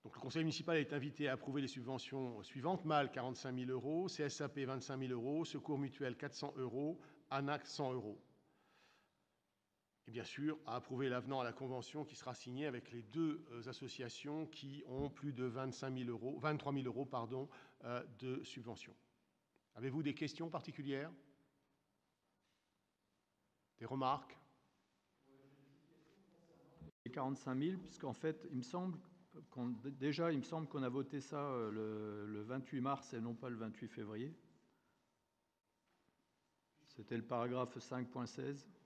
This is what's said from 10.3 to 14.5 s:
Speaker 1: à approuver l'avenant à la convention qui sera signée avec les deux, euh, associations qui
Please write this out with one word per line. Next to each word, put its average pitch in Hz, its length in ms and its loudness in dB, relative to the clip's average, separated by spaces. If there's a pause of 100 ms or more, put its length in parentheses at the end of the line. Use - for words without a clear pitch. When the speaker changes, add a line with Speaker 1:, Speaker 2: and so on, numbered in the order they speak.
Speaker 1:
à 120 120 0
approuver 131 320 2
l'avenant 127 320 2
à - 20 2
la 117 80 2
convention 131 540 -4
qui 123 100 -14
sera 123 180 -6
signée 127 340 -2
avec 120 240 -4
les 117 100 -6
deux, 156 500 2
euh, 117 160 -6
associations 135 800 -4
qui 139 420 -8